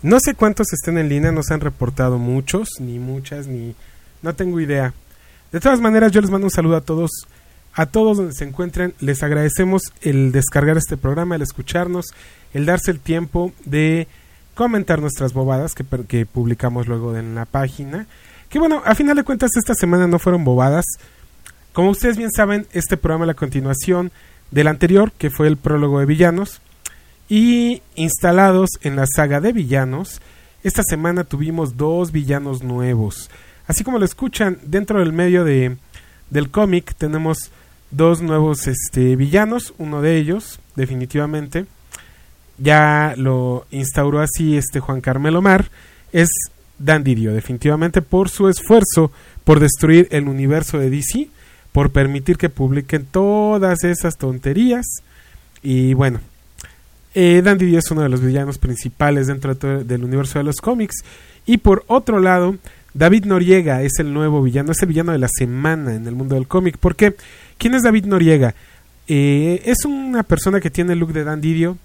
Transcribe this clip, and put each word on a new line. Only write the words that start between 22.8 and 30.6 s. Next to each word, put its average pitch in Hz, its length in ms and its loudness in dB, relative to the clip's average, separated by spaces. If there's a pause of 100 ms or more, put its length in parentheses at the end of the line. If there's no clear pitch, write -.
programa 160 260 -2
es 170 40 0
la 160 60 -2
continuación 139 800 -2 (400)
del 147 160 0
anterior, 180 500 2
que 151 120 -4
fue 151 180 0
el 151 80 2
prólogo 143 460 0
de 139 40 0
villanos. 170 540 0 (680)
Y 240 520 2 (140)
instalados 185 760 2 (100)
en 139 160 -4
la 135 100 2
saga 143 320 0
de 165 140 0
villanos, 139 680 -4 (460)